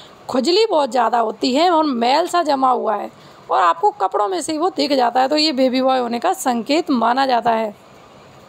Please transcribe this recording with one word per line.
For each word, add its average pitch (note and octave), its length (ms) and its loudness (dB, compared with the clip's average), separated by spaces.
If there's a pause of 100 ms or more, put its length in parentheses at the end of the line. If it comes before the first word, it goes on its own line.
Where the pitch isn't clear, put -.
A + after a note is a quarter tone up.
(280)
खुजली E4+ 380 2
बहुत D4+ 240 0
ज़्यादा A#3 300 0
होती A#3 340 -2
है E4 160 2
और D#4 160 2
मैल C4 400 0
सा F4 160 0
जमा C4+ 280 0
हुआ A3 260 -2
है G#3 140 -8 (400)
और F#4+ 120 2
आपको F4 300 2
कपड़ों G4+ 360 -2
में F#4 120 -4
से D#4+ 120 -6
ही D#4 60 -4
वो F4 120 0
दिख C#4 220 -2
जाता B3 280 2
है, C4 80 2
तो D4+ 80 0
ये D4+ 160 0
baby C4 300 0
boy C4 160 2
होने A#3+ 200 -4
का E4+ 160 0
संकेत C#4 580 -2
माना B3 340 0
जाता A#3+ 260 0
है। A3 220 -4 (760)